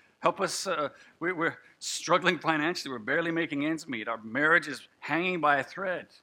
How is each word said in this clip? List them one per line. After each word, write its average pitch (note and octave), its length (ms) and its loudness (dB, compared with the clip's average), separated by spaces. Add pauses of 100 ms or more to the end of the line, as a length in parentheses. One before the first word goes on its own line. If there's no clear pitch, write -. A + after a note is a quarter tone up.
(200)
Help E3+ 200 0
us. F3+ 260 -2
Uh, D3+ 220 -2 (320)
we, E3+ 120 -2
we're D#3+ 260 0 (200)
struggling F3 600 2
financially. D#3 520 -2
We're B2+ 80 -6
barely D3+ 320 0
making D3+ 340 -2
ends D#3+ 220 -4
meet. A#2 220 -6
Our A2+ 140 -4
marriage D3 440 4
is C3+ 220 -8 (100)
hanging F3 420 -2
by D3 180 4
a C3+ 40 2
thread. F3 460 -6 (140)